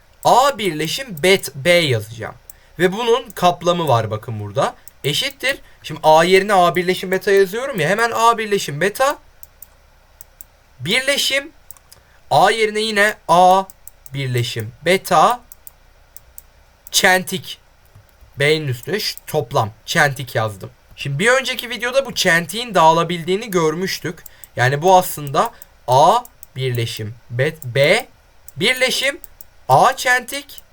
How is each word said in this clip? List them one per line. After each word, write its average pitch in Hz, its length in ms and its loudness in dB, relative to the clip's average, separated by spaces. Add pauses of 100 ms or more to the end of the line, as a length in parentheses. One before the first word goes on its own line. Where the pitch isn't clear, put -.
(240)
A 233 340 4
birleşim 170 480 -6 (160)
bet-, 190 320 2
B 143 160 -2
yazacağım. 113 640 -2 (440)
Ve 180 140 0
bunun 233 380 -2
kaplamı 175 580 0
var 110 220 0
bakın 107 300 -8
burada. 120 340 -4 (300)
Eşittir. 262 540 -4 (240)
Şimdi 160 200 -14
A 156 220 6
yerine 190 300 2
A 175 220 4
birleşim 180 340 -4
beta 190 200 -2
yazıyorum 196 500 0
ya. 147 80 -2
Hemen 226 260 0
A 226 240 2
birleşim 196 420 -4
beta 262 380 0 (1600)
birleşim 269 720 -4 (760)
A 170 200 4
yerine 214 300 -2
yine 214 340 0 (140)
A 185 360 6 (500)
birleşim 123 580 -6 (120)
beta 185 560 2 (1500)
çentik. 185 680 -2 (800)
B'nin 151 300 0
üstüne 147 320 -6
şu - 160 -8 (100)
toplam 135 440 -2 (160)
çentik 139 480 -2
yazdım. 107 360 -6 (260)
Şimdi 139 220 -8
bir 214 120 2
önceki 247 400 -2
videoda 247 360 -2
bu 233 80 -12
çentiğin 190 600 -2
dağılabildiğini 170 760 2
görmüştük. 170 760 -4 (320)
Yani 135 260 0
bu 185 140 6
aslında 180 560 0 (360)
A 165 360 6 (320)
birleşim 120 580 -6 (160)
B, 135 240 -2 (100)
B 143 440 2 (480)
birleşim 247 640 -2 (480)
A 226 280 4
çentik 254 640 -4 (120)